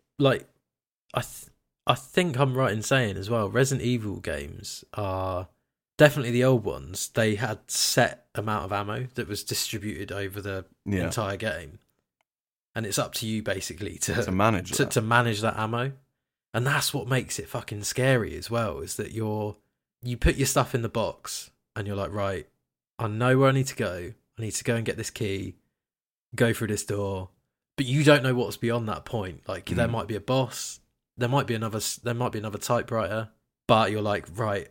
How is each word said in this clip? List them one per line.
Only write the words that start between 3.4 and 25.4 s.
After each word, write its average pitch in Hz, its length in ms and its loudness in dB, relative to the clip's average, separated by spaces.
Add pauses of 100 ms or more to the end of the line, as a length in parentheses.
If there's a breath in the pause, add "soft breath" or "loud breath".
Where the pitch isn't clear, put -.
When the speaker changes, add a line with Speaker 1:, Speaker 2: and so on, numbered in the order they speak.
Speaker 1:
Resident 127 360 2
Evil 110 340 -2
games 82 640 -8 (120)
are, 92 520 -4 (520)
definitely 139 320 6
the 120 120 4
old 127 200 6
ones, 73 460 -6
they 110 260 2
had 107 240 -4 (100)
set - 640 2
amount 107 320 -2
of 95 60 -8
ammo 104 420 -2
that 117 140 -6
was 104 160 -6
distributed 101 680 -4
over 98 300 -6
the 95 240 -6 (200)
Speaker 2:
Yeah. 95 200 2
Speaker 1:
entire 98 320 -2
game. 85 400 -6 (960)
And 113 140 -4
it's 95 120 -2
up 113 160 -2
to 113 120 -4
you 110 160 -2
basically 95 560 -6
to, 98 240 0
Speaker 2:
To 90 80 -2
manage 92 400 2
Speaker 1:
to, 139 140 2
Speaker 2:
that. - 60 -2
Speaker 1:
to 117 100 2
manage 113 400 4
that 110 160 0
ammo. 117 340 -2 (600)
And 123 120 0
that's 139 300 2
what 120 120 -4
makes 127 300 0
it - 120 -8
fucking - 340 -6
scary 127 520 2
as - 140 -10
well, 113 300 -2
is - 160 -8
that - 160 -6
you're, 107 460 -4 (460)
you 120 140 -4
put - 180 4
your 135 120 2
stuff 135 280 2
in 117 80 0
the 110 60 -2
box - 600 -4 (260)
and 101 120 -6
you're 104 80 -4
like, 98 180 -4
"Right, 98 340 -4 (520)
I 113 80 -2
know 123 320 2
where 135 100 6
I - 20 6
need 131 160 2
to - 80 -8
go. 92 380 -4 (240)
I 113 40 -10
need 107 100 -4
to - 120 -6
go 117 120 0
and 113 100 -2
get - 120 -2
this 110 120 -6
key, 98 460 -6 (800)